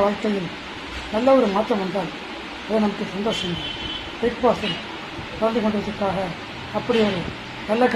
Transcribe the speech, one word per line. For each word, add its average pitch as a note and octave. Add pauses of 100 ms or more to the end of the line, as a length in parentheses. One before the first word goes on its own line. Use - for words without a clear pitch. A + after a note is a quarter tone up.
வாழ்க்கையில் G3+ (640)
நல்ல B3+
ஒரு A3
மாற்றம் G#3+
வந்தால் F3+ (540)
அது G#3+
நமக்கு G3+
சந்தோஷம். F#3 (640)
பிக் A#3
பாஸில் G3 (580)
கலந்து A3+
கொண்டதற்காக G3+ (640)
அப்படி A3+ (100)
ஒரு F3 (480)
நல்ல A#3 (120)